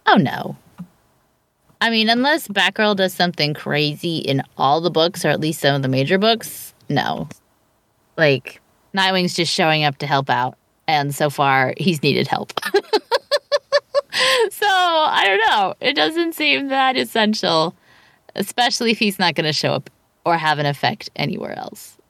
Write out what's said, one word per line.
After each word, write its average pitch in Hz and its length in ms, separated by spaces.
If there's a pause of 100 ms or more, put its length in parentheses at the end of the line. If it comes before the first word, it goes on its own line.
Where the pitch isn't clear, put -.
Oh, 392 100
no. - 400 (1200)
I 226 100
mean, 220 180
unless 269 380
Batgirl 202 500
does 190 160
something 156 420
crazy 147 640
in 135 240 (140)
all 147 240
the 170 100
books, 170 340
or 165 60
at 147 100
least 156 200
some 143 140
of 139 80
the 131 60
major 135 300
books, 220 560 (140)
no. 143 400 (880)
Like, 143 440 (340)
Nightwing's 190 400
just 165 180
showing 156 320
up 143 140
to 147 80
help 139 240
out, 123 260 (300)
and 143 280
so 151 160
far, 135 460
he's 156 260
needed 135 240
help. - 260 (200)
<laughs> - 0 (1800)
So, - 160
I 359 580
don't 392 260
know. 202 300
It 254 140
doesn't 330 400
seem 277 340
that 262 280
essential, 202 800 (600)
especially 240 560
if 220 80
he's 208 200
not 170 160
gonna 156 200
show 139 180
up 143 160 (380)
or 170 100
have 156 220
an 147 80
effect - 500
anywhere - 420
else. - 380 (140)